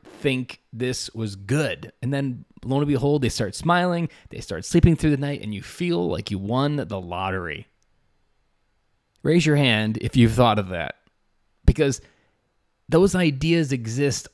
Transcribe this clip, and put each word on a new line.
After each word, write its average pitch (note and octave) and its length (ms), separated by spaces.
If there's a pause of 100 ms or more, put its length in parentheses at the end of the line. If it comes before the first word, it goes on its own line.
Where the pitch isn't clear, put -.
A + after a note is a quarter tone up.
(200)
think B2+ 420 (100)
this A#2+ 440
was A2 200
good?" G2+ 560 (120)
And B2+ 100
then, C#3 320 (180)
lo C3+ 140
and D3 100
behold, C#3+ 360
they A#2 60
start G#2 260
smiling, F3 540 (200)
they - 100
start - 260
sleeping E3+ 300
through D#3 140
the D3 80
night, C#3+ 240
and G#2+ 100
you G2+ 120
feel - 440
like - 220
you G2+ 80
won B2+ 380
the G#2 260
lottery. F2+ 680 (1500)
Raise D#3 240
your D3+ 80
hand A2 440
if - 160
you've A#2 180
thought A#2 260
of F#2+ 100
that, E2+ 280 (680)
because C#3 340 (880)
those F3 280
ideas D#3+ 580
exist B2 600